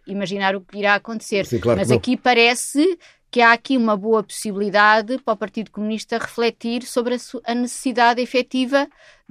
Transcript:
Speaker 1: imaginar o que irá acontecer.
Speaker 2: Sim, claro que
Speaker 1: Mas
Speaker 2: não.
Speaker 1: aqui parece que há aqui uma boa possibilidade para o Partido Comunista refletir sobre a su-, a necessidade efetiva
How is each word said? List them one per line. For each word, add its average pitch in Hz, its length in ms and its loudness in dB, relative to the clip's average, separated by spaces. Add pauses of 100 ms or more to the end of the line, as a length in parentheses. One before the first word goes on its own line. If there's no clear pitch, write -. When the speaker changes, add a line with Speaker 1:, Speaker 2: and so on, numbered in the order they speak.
Speaker 1:
imaginar 196 480 -2
o 196 60 -4
que 202 200 -16
irá 202 160 2
acontecer. 208 500 -4
Speaker 2:
Sim, 120 140 -2
claro 117 180 2
que 196 40 0
Speaker 1:
Mas 143 100 0
Speaker 2:
não. - 40 4
Speaker 1:
aqui - 220 0
parece 247 840 2 (320)
que 240 80 -2
há 233 140 8
aqui 254 240 0
uma 226 180 2
boa 214 260 0
possibilidade 208 1000 0
para 226 100 0
o 208 40 -6
Partido 214 340 -8
Comunista 214 460 -6
refletir 233 680 -4
sobre 247 300 -2
a 247 60 -4
su-, - 260 -14
a 233 100 -4
necessidade 240 680 0
efetiva 254 640 0 (460)